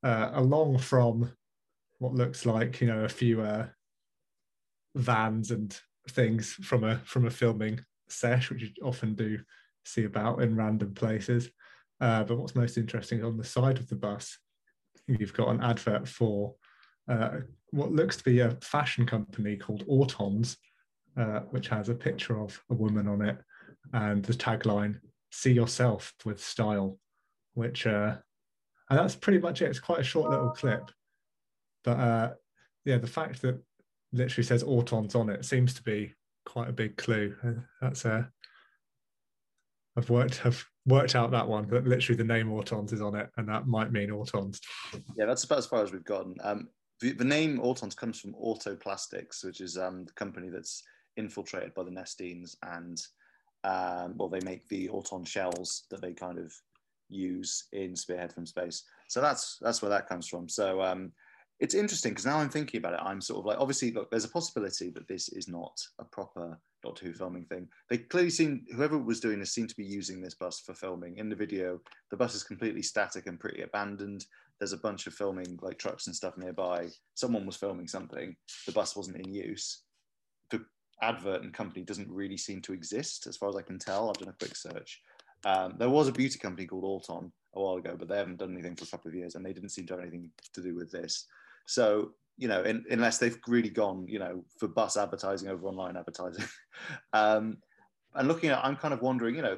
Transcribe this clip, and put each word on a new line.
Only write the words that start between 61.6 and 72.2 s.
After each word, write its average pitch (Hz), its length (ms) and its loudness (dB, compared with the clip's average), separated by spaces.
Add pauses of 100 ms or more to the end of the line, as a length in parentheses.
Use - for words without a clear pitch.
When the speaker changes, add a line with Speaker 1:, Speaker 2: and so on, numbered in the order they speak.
Speaker 2:
it's - 140 0
interesting 165 380 2
'cause 107 140 -4
now 147 120 2
I'm 147 120 2
thinking 147 280 -4
about 87 160 -2
it, - 60 -4
I'm 98 200 -4
sort - 180 -4
of 95 80 -4
like, 107 140 2
obviously, 135 320 0
look, 107 180 -4
there's 110 140 0
a 117 40 -8
possibility 101 600 -4
that 85 160 -16
this 92 220 -8
is - 180 -10
not 85 340 -10 (200)
a - 40 -12
proper 85 540 -12 (240)
Doctor - 240 -10
Who 82 80 -8
filming 90 320 -8
thing. 90 220 -10 (200)
They 120 100 0
clearly 175 320 2
seem, 151 440 0
whoever 147 240 0
was 113 220 -2
doing 107 180 0
this 95 160 -6
seemed 113 140 -4
to - 80 -14
be 104 80 -10
using 95 360 -8
this 90 140 -12
bus 90 260 -8
for 95 140 -16
filming. 87 420 -10
In 107 120 -8
the 107 80 -4
video, 92 440 -4 (300)
the 101 60 -8
bus 117 180 0